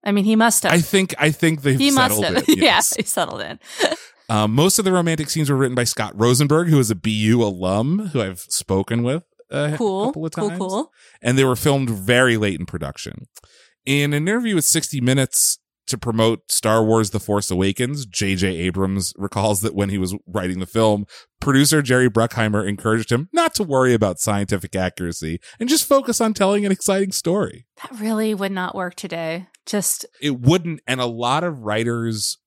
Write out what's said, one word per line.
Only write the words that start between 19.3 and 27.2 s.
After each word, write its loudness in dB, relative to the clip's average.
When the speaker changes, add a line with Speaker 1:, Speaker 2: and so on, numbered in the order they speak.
Speaker 2:
that -2
when 0
he -2
was -2
writing -4
the -6
film, 2
producer 4
Jerry 4
Bruckheimer 0
encouraged -2
him 0
not 0
to -2
worry 4
about 0
scientific -2
accuracy -4
and -6
just 0
focus 2
on 0
telling 0
an 0
exciting 0
story. -4